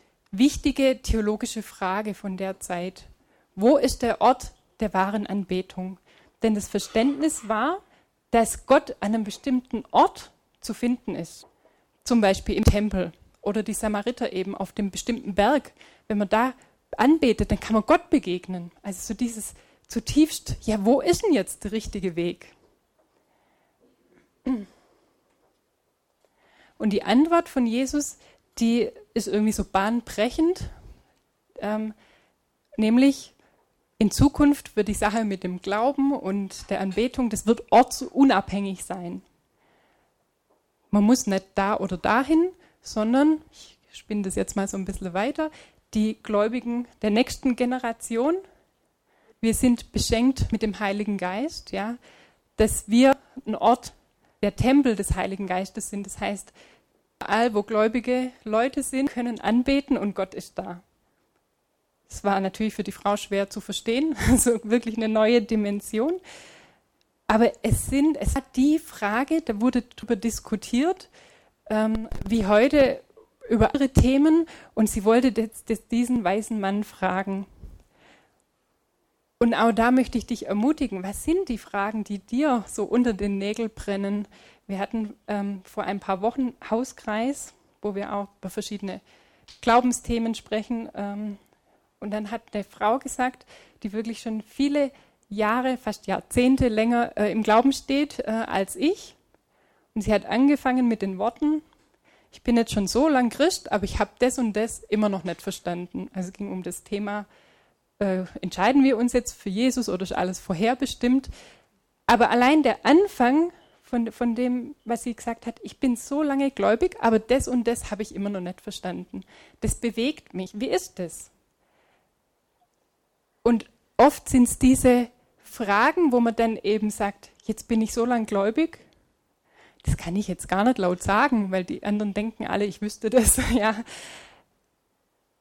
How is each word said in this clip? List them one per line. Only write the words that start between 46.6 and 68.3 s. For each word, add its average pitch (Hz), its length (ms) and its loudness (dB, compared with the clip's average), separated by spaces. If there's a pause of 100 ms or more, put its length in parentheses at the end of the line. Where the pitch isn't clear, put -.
der 214 80 0
nächsten 240 460 0
Generation, 247 800 -2 (1040)
wir 226 140 2
sind 240 380 0
beschenkt 240 600 0
mit 220 100 -2
dem 214 180 -4
Heiligen 202 380 -4
Geist, 202 540 -6
ja, 214 260 -6 (600)
dass - 320 0
wir 262 280 6 (280)
ein 220 100 -6
Ort, - 380 2 (480)
der 202 140 0
Tempel 262 400 4
des 196 200 -4
Heiligen 190 320 -4
Geistes 190 420 -6
sind. 202 160 -10
Das - 140 -16
heißt, 202 340 -6 (640)
überall, 220 340 0
wo 208 100 0
gläubige 247 680 0 (120)
Leute 240 400 -2
sind, 269 260 -2
können 240 300 -6
anbeten 262 580 0
und 202 180 -4
Gott 190 180 -6
ist - 260 -12
da. 180 220 -10 (1300)
Das - 160 -14
war 196 160 2
natürlich 196 360 -4
für 208 80 -6
die 196 80 -10
Frau 202 260 -2
schwer 196 320 -4
zu - 120 -12
verstehen, 254 600 -4
<laughs> 208 60 2
also 233 340 4
wirklich 226 340 -2
eine 220 120 -2
neue 220 320 4
Dimension. 220 800 -2 (1080)
Aber 220 240 4 (120)
es - 240 0
sind, 285 300 2
es - 180 -2